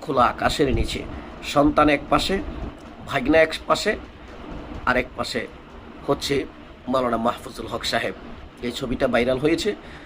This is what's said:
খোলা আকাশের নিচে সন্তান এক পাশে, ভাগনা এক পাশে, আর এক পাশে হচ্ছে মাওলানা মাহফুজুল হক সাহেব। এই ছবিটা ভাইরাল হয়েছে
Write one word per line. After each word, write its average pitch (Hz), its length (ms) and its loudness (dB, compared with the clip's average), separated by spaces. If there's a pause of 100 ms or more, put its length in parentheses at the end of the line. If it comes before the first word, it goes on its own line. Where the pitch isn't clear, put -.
খোলা 135 220 4
আকাশের 117 500 2
নিচে 110 260 0 (440)
সন্তান 147 440 4
এক 151 120 4 (100)
পাশে, 190 280 2 (680)
ভাগনা 139 320 4
এক 160 140 6 (140)
পাশে, 160 300 2 (880)
আর 123 100 2
এক 123 200 0
পাশে 113 300 -4 (600)
হচ্ছে - 380 0 (440)
মাওলানা 123 280 2
মাহফুজুল 117 500 -4
হক 113 180 -6
সাহেব। 113 300 0 (480)
এই 123 100 -2
ছবিটা 127 360 0
ভাইরাল 120 300 4
হয়েছে 160 360 2 (320)